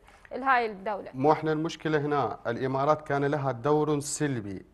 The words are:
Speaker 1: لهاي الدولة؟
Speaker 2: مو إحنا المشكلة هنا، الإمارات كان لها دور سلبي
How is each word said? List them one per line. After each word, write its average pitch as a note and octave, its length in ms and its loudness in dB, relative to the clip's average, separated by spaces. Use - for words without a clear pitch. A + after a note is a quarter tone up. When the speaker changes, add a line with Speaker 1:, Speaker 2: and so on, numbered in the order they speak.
Speaker 1:
لهاي B3+ 340 2
الدولة؟ G3+ 480 -8
Speaker 2:
مو C3+ 180 6
إحنا D#3 200 0
المشكلة D#3 460 -2
هنا، C#3 480 0
الإمارات C3+ 560 0
كان C#3 220 0
لها C#3 280 0
دور D3 480 2
سلبي A#2 720 -4